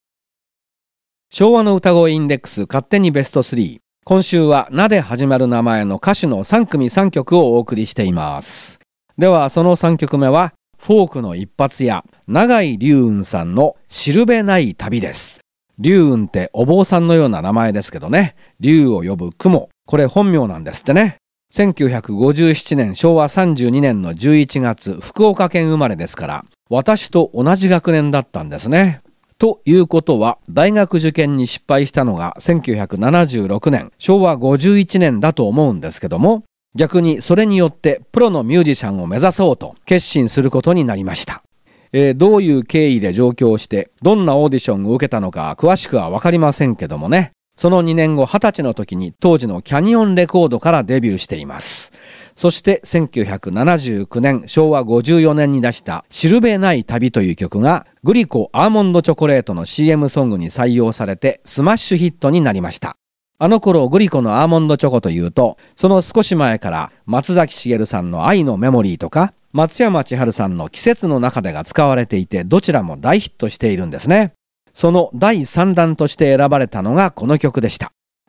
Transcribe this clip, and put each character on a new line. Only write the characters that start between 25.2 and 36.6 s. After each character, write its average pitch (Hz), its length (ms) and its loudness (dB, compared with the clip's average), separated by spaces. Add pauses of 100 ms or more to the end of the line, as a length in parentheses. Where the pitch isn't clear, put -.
岡 196 220 2
県 165 220 -2
生 156 80 0
ま 143 100 0
れ 107 80 -4
で 85 120 -8
す - 100 -10
か 82 100 -10
ら、 73 180 -10 (240)
私 135 400 -2
と 170 240 2
同 139 220 2
じ 190 140 0
学 180 220 0
年 151 180 0
だ 143 100 0
っ 131 100 -8
た 170 120 -10
ん 156 80 -12
で 143 100 -12
す 110 100 -8
ね。 170 320 2 (360)
と 220 280 0
い 151 100 4
う 180 120 4
こ 165 140 0
と 147 180 0
は、 113 180 0 (120)
大 170 220 2
学 202 260 0
受 160 140 0
験 147 260 0
に 127 80 0
失 - 200 -10
敗 143 220 0
し - 40 -12
た 143 120 -2
の 113 120 -2
が 85 240 -8
千 170 220 0
九 123 140 -4
百 101 220 -6
七 151 280 2
十 120 220 -4
六 101 220 -2
年、 127 300 -2
昭 196 220 2
和 170 160 2
五 131 200 2
十 196 220 2
一 190 180 -2
年 147 220 2
だ 156 140 0
と 120 140 0
思 139 220 2
う 113 40 -2
ん 82 80 -6
で 80 100 -10
す - 100 -14
け 95 60 -8
ど 82 120 -4
も、 214 240 2 (300)